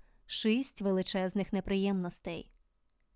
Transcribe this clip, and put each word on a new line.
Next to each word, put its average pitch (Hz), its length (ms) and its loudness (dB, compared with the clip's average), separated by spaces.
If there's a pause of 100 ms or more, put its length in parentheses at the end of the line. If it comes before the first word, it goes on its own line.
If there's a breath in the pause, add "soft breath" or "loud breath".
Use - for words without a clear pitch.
(260)
шість - 560 0
величезних 190 720 0
неприємностей. 190 1000 -2 (640)